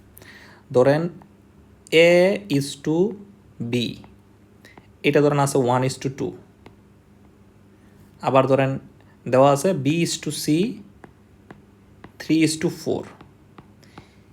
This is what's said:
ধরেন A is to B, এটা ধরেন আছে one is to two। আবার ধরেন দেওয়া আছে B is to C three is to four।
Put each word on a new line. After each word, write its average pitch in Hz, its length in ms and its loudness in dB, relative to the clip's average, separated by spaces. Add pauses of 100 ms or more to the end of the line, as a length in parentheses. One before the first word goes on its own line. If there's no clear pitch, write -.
(720)
ধরেন 139 360 2 (840)
A 175 460 6 (120)
is 143 180 0 (160)
to 156 120 -2 (760)
B, - 240 -4 (1080)
এটা 143 180 2
ধরেন 147 180 2
আছে 139 200 0
one 127 240 0
is 131 200 -4
to 135 160 -6
two। 117 120 -6 (1900)
আবার 131 260 2
ধরেন 135 320 0 (520)
দেওয়া 131 220 6
আছে 165 200 0
B 139 140 -4
is 160 280 0 (100)
to 151 60 -6
C - 160 -8 (1700)
three 160 280 -2
is 151 140 -2
to 175 80 -2 (160)
four। - 180 -6 (1300)